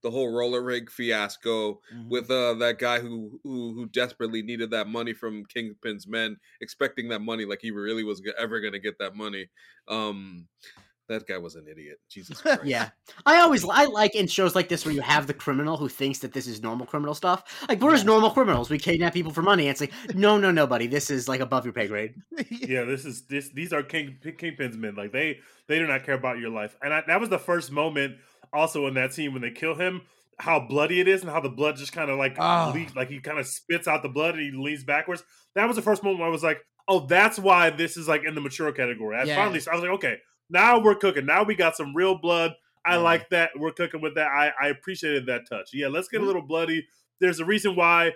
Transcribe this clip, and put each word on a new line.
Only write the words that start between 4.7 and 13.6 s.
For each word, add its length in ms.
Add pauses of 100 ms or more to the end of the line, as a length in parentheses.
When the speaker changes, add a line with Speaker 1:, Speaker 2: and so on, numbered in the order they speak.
Speaker 1:
that 180
money 240
from 340
Kingpin's 600
men, 320 (220)
expecting 480
that 120
money, 240
like 180
he 80
really 340
was 160
g-, 180
ever 220
gonna 180
get 200
that 160
money. 340 (400)
Um, 580 (640)
that 200
guy 100
was 160
an 160
idiot. 280 (120)
Jesus 300
Speaker 2:
<laughs> 20
Speaker 1:
Christ. 220
Speaker 3:
Yeah. 240 (360)
I 140
always, 260